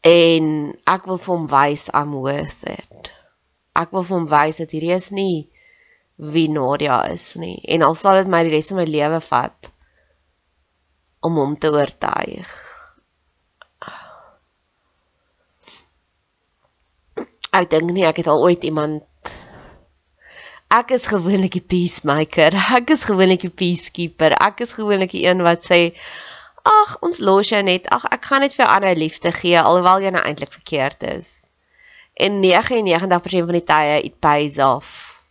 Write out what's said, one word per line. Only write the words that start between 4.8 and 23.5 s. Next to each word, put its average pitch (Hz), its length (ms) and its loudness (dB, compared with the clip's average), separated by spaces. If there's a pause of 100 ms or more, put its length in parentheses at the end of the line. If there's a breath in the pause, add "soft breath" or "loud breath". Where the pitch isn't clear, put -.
is 185 220 -4
nie 180 320 -4 (720 soft breath)
wie 151 340 0
Nadia 139 480 0 (140)
is - 160 -8 (100)
nie. - 240 -12
En 160 220 2
al 160 100 2
sal 190 240 4
dit 190 100 -2
my 170 140 2
die 160 80 0
res 156 200 0
van 185 100 -2
my 165 80 -2
lewe 151 340 0
vat - 480 -4 (1500)
om 165 160 -2
hom 143 180 -2
te 156 140 -2
oortuig. - 800 -4 (4000 loud breath)
Ek 180 240 0
dink 160 240 0
nie, 190 80 2
ek 160 160 2
het 165 80 -4
al 147 160 2
ooit 175 240 2
iemand, 151 400 -6 (1600 loud breath)
ek 240 240 2
is 247 160 -2
gewoonlik 190 480 0
die 175 80 -6
peacemaker, 160 880 0 (100)
<laughs> 247 140 2
ek 247 140 0
is - 160 0
gewoonlik 190 380 2
die 175 160 -8